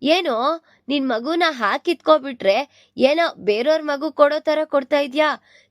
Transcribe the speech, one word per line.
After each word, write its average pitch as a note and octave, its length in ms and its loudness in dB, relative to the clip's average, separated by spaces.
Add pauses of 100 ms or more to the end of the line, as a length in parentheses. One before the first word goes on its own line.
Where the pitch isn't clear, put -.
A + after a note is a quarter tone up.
"ಏನು, D4+ 640 0 (240)
ನಿನ್ C4+ 200 -2
ಮಗುನ C4 400 -2
ಹಾಕಿತ್ಕೊಬಿಟ್ರೆ C4 1500 -2
ಏನೋ D4+ 380 2 (100)
ಬೇರೆಯವ್ರ A#3+ 400 0
ಮಗು C#4+ 280 -4
ಕೊಡೋ D4 280 2
ತರ D4+ 240 -2
ಕೊಡ್ತಾ C#4+ 340 -2
ಇದ್ಯಾ? C#4+ 380 0 (340)